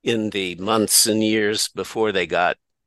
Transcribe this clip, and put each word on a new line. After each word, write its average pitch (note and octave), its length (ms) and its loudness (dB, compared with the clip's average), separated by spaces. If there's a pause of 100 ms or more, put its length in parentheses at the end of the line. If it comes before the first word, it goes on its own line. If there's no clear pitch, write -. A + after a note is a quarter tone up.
in A2 280 0
the F#2 240 -4
months G#2 500 2
and A2 180 2
years G#2+ 440 0
before G#2+ 440 -4
they F#2 140 0
got E2+ 320 0 (300)